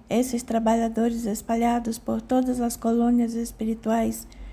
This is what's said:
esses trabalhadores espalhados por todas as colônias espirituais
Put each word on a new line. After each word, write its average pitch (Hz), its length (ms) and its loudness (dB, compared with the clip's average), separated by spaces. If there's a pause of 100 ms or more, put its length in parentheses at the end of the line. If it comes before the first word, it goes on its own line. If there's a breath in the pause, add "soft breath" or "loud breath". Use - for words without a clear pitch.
(100)
esses 240 320 0
trabalhadores 226 840 0
espalhados 233 680 0
por 226 240 -4
todas 254 400 0
as 240 160 -2
colônias 233 580 2
espirituais 226 920 -2 (260 loud breath)